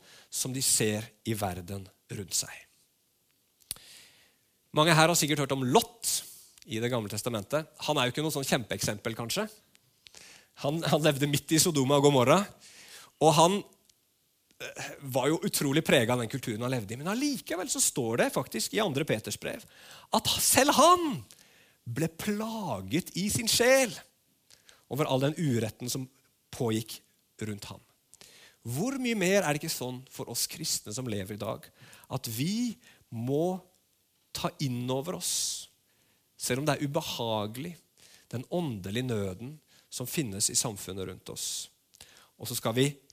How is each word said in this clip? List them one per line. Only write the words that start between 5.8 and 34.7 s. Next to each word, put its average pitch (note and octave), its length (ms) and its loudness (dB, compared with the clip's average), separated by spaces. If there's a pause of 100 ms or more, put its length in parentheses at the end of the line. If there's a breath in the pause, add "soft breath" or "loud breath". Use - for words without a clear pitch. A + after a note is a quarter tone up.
i A2 80 -4
Det A#2+ 140 -2
gamle G#2+ 180 -4
testamentet. A#2 560 -4 (220)
Han D3+ 100 2
er B2 80 4
jo B2 60 -2
ikke D3+ 100 -4
noe D3+ 120 -2
sånn C3+ 120 -2
kjempeeksempel, A2+ 720 -2
kanskje. B2+ 280 -4 (1160 loud breath)
Han, D3 240 -2
han D3+ 160 4
levde D3 240 4
midt C#3+ 300 -2
i - 20 6
Sodoma C#3+ 400 4
og C3+ 60 4
Gomorra, C#3 320 8 (880 loud breath)
og D#3+ 100 8
han, E3+ 220 6 (1040)
eh, C#3+ 300 -10 (200)
var C3 220 2
jo E3 160 0
utrolig D3+ 380 2
preget B2 280 4
av B2 80 0
den A2 80 -4
kulturen A#2+ 320 -4
han B2 80 -2
levde A#2 240 -4
i. B2+ 60 -10
Men E3+ 100 -4
allikevel C#4+ 640 -2
så C4+ 100 0
står A#2 400 0
det C4+ 140 4
faktisk B2 400 -4
i G#3+ 80 2
andre D#3 240 -2
Peters G#2+ 320 -2
brev - 240 -8 (500 loud breath)
at - 220 2
selv - 420 4
han D#4 460 6 (680 soft breath)
ble D3+ 200 -2 (100)
plaget G3 1000 -4
i G3 140 -2
sin A#3 180 0
sjel B3 460 6 (960 soft breath)
over C3+ 160 0
all C3 160 2
den D3+ 160 2
uretten A#2 500 -2
som C3 160 -6 (480)
pågikk A2+ 460 -2 (480)
rundt G2+ 240 -10
ham. - 80 -16 (800 loud breath)
Hvor F#3+ 400 -4
mye A#3 160 0
mer F#3+ 240 6
er D3 140 2
det D3 80 -4
ikke D#3+ 100 -6
sånn B2+ 300 -6 (100)
for - 200 -10
oss - 180 -2
kristne - 440 -6
som B2+ 140 -6
lever G2+ 280 -6
i G2 40 -12
dag, G#2 240 -6 (480 loud breath)
at C3 160 -6
vi G3 480 -2 (340 soft breath)
må C#3+ 480 0 (800)
ta - 140 -2 (120)
inn B2 300 -2